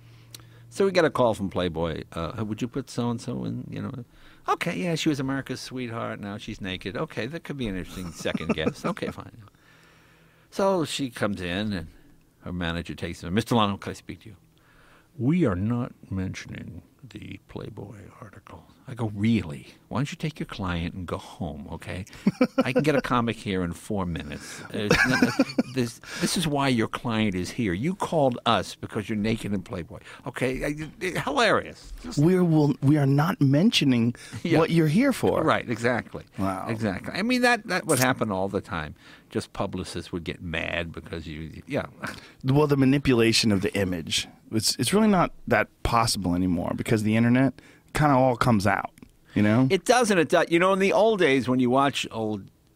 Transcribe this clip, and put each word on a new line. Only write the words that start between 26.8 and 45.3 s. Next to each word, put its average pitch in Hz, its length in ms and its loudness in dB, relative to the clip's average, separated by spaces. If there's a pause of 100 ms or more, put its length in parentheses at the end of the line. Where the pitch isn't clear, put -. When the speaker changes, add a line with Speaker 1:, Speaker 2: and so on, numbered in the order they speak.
Speaker 1:
client 107 460 -2
is 90 160 -4
here. 110 220 0
You 143 220 -2
called 135 500 0
us 104 300 2
because 110 320 -8
you're 110 100 -2
naked 110 360 -2
in 95 80 -2
Playboy. 85 380 -10 (280)
Okay? 131 380 -4
I, 147 100 -2 (240)
it, - 200 -4
hilarious." 180 720 0 (100)
Just - 140 -10
Speaker 2:
We're, 180 260 6
we'll, 156 380 4
we 143 160 6
are 143 80 4
not 139 340 2
mentioning 135 720 4 (300)
Speaker 1:
Yeah. 160 140 4
Speaker 2:
what 165 140 4
you're 160 180 6
here 233 240 4
for. 90 300 2
Speaker 1:
Right, 123 260 2
exactly. 113 560 -2 (120)
Speaker 2:
Wow. 95 300 -2
Speaker 1:
Exactly. 110 460 -4
I 175 80 -4
mean, 247 220 0
that, 240 240 2
that 185 180 -2
would 143 140 2
happen 127 320 2
all 95 180 0
the 98 120 -2
time. 82 340 -6 (340)
Just - 240 -6
publicists 95 580 -6
would 87 140 -6
get - 160 -8
mad 82 500 -4
because 82 360 -10
you, 78 400 -10
yeah. 131 180 -4 (580)
Speaker 2:
Well, 143 240 4
the 143 80 2
manipulation 127 800 4
of 95 80 4
the 98 160 0
image, 92 500 -2 (240)
it's, 110 260 0
it's - 160 -2
really 214 140 6
not 185 240 4 (160)